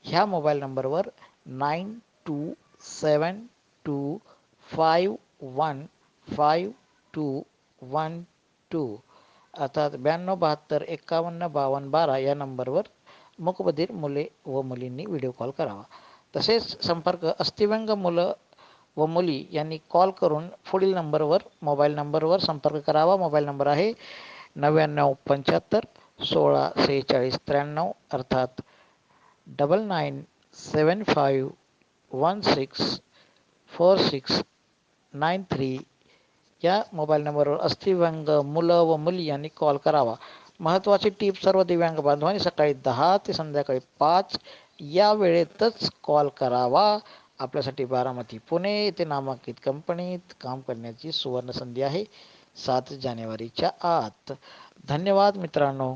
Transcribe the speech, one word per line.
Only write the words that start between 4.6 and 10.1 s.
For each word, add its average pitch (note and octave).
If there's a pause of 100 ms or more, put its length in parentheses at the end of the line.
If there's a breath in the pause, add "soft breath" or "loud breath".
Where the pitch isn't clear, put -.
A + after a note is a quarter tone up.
फाईव्ह E3+ (260)
वन C#3+ (520)
फाईव्ह E3 (400)
टू D3 (400)
वन D#3 (500)
टू, C3 (580 soft breath)
अर्थात D3
ब्याण्णव E3